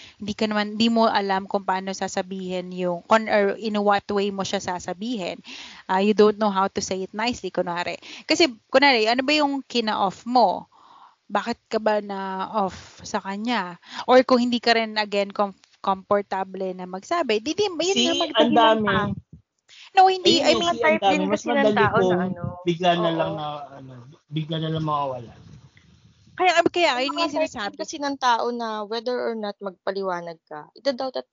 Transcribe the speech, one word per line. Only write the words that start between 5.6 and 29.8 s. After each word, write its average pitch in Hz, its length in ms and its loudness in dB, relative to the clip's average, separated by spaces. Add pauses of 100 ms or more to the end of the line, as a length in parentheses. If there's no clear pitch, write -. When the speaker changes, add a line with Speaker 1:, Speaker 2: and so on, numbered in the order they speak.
Speaker 1:
Ah, 190 160 0
you 208 160 4
don't 208 220 6
know 214 100 2
how 196 220 0
to - 100 -6
say 190 240 -6
it - 80 -10
nicely, 214 380 -6
kunwari. 175 480 -4 (260)
Kasi, 320 240 4 (220)
kunwari, 262 400 6
ano 262 160 0
ba 294 80 2
yung 285 320 2
kina-off 214 580 -2
mo? 233 460 2 (580)
Bakit 202 380 -4
ka 226 160 -2
ba 214 180 2
na-off 196 1040 -6
sa 208 160 -6
kanya? 196 580 -4 (300)
Or 254 160 8
kung 254 160 4
hindi 240 240 0
ka 226 160 2
rin, 220 180 -4
again, 202 380 -2
com-, 202 240 -2 (240)
komportable 190 960 -2
na 185 80 -10
magsabi, 214 560 -2
di, 302 160 -4
di, 415 80 0
yun 370 80 -6 (160)
Speaker 2:
See, 233 160 2
Speaker 1:
nga, 330 80 2
Speaker 2:
ang - 80 -2
Speaker 1:
magdahilan 233 320 2
Speaker 2:
dami. 220 320 4
Speaker 1:
ka. 202 120 2 (1000)
No, 381 80 10
hindi. 370 320 4
Speaker 2:
Ayun - 80 0
Speaker 1:
I - 0 -
Speaker 2:
eh, - 80 6
Speaker 1:
mean, - 80 0
Speaker 2:
see, 339 80 0
ang 339 80 -4
Speaker 3:
Type 214 240 2
Speaker 2:
dami. 196 80 4
Speaker 3:
din 196 160 2
Speaker 2:
Mas 202 80 0
Speaker 3:
kasi 208 80 -2
ng 226 160 -4
Speaker 2:
madali 214 160 4
Speaker 3:
tao 220 80 4
na 220 160 2
Speaker 2:
kung 180 240 2
Speaker 3:
ano. 185 200 -6 (200)
Speaker 2:
bigla 175 320 2
na 170 160 0
Speaker 3:
Oo. 165 80 0
Speaker 2:
lang 160 160 -2
na, 151 120 -6 (280)
ano, 131 180 -18 (380)
bigla 156 320 -4
na 160 80 -4
lang 160 160 -4
mawawala. 131 480 -4 (1040)
Speaker 1:
Kaya, 339 320 4
kaya, 320 240 2
Speaker 3:
May 262 160 -2
Speaker 1:
yun 285 80 -6
nga 339 80 0
yung 285 80 -6
Speaker 3:
mga - 0 -
type - 0 -
din 294 160 -2
Speaker 1:
sinasabi. 208 320 -8
Speaker 3:
kasi 311 160 -10
ng 285 160 -4
tao 240 400 0
na 220 320 -6
whether 233 320 -6
or 240 160 -4
not 208 240 -8
magpaliwanag 185 880 -6